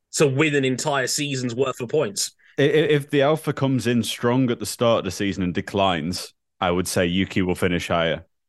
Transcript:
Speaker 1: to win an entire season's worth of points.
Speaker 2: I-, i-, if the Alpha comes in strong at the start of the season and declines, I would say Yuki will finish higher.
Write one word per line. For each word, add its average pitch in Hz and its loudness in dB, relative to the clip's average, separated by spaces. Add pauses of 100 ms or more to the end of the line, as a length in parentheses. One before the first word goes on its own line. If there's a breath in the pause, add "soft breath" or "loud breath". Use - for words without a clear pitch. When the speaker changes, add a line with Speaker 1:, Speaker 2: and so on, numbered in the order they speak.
(120)
Speaker 1:
to 160 4
win 143 2
an 139 2
entire 131 0
season's 131 -4
worth 127 -2
of 117 -8
points. 120 -2 (240 soft breath)
Speaker 2:
I-, 143 2
i-, 139 6
if 147 2
the 147 2
Alpha 151 2
comes 135 0
in 120 2
strong 120 0
at 117 -4
the 107 -8
start 113 2
of 76 -4
the 95 -6
season 98 -2
and 90 0
declines, 92 -2 (260)
I 92 2
would 90 0
say 95 0
Yuki 92 0
will 90 0
finish 87 -2
higher. 82 -2 (240)